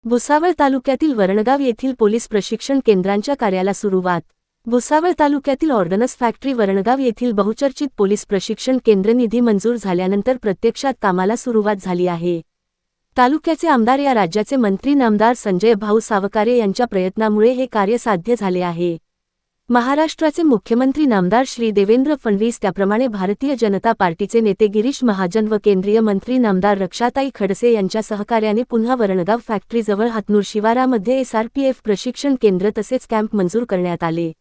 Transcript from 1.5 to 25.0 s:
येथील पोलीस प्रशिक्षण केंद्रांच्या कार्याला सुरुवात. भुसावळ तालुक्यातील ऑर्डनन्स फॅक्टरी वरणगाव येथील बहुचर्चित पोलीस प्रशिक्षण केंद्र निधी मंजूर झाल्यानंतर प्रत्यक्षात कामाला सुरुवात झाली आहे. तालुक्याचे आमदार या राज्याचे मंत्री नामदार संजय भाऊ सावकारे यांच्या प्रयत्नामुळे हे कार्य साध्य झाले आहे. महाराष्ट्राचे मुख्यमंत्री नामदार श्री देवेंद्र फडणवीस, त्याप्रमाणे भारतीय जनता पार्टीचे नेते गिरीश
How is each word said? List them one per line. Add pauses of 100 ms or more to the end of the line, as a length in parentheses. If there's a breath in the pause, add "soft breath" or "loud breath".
येथील
पोलीस
प्रशिक्षण
केंद्रांच्या
कार्याला
सुरुवात. (440)
भुसावळ
तालुक्यातील
ऑर्डनन्स
फॅक्टरी
वरणगाव
येथील
बहुचर्चित (100)
पोलीस
प्रशिक्षण
केंद्र
निधी
मंजूर
झाल्यानंतर
प्रत्यक्षात
कामाला
सुरुवात
झाली
आहे. (760)
तालुक्याचे
आमदार
या
राज्याचे
मंत्री
नामदार
संजय
भाऊ
सावकारे
यांच्या
प्रयत्नामुळे
हे
कार्य
साध्य
झाले
आहे. (720)
महाराष्ट्राचे
मुख्यमंत्री
नामदार
श्री
देवेंद्र
फडणवीस,
त्याप्रमाणे
भारतीय
जनता
पार्टीचे
नेते
गिरीश